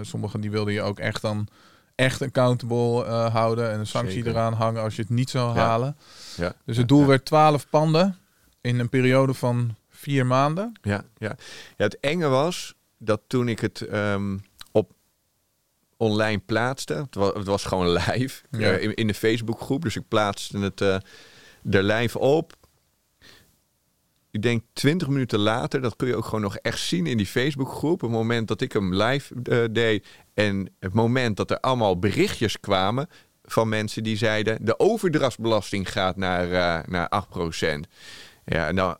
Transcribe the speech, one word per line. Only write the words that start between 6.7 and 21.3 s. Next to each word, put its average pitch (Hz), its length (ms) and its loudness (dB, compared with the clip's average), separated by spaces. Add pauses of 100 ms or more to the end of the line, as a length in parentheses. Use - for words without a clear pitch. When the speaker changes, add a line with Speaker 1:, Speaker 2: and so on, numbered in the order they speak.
Speaker 2:
Ja, 123 60 2
Speaker 1:
het 117 80 2
doel 143 120 8
Speaker 2:
ja. 139 60 6
Speaker 1:
werd 135 180 4
twaalf 151 460 4
panden 160 460 4 (440)
in 123 180 0
een 120 100 -2
periode 131 460 4
van 120 420 -2 (140)
vier 135 360 -2
maanden. 151 460 2 (100)
Speaker 2:
Ja, 101 220 -2 (120)
ja. 104 200 -6 (400)
Ja, 101 80 0
het - 160 -2
enge 156 280 0
was 143 460 0 (240)
dat 107 280 -2
toen 123 220 0
ik 110 120 -2
het, 110 200 -4
ehm, 101 580 -2 (340)
op 107 180 2 (1080)
online 107 500 0
plaatste, 120 480 -2
het 151 200 -8
wa-, 98 180 2
het 98 140 -8
was 98 180 0
gewoon 90 280 0
live, 98 580 -2
Speaker 1:
Ja. 107 200 0
Speaker 2:
eh, 92 120 0
in, 107 120 -2
in 110 120 -2
de 104 80 0
Facebookgroep. 113 680 -2
Dus - 140 -4
ik - 120 -10
plaatste 104 500 -2
het, 98 220 -2
eh, 98 140 2 (760)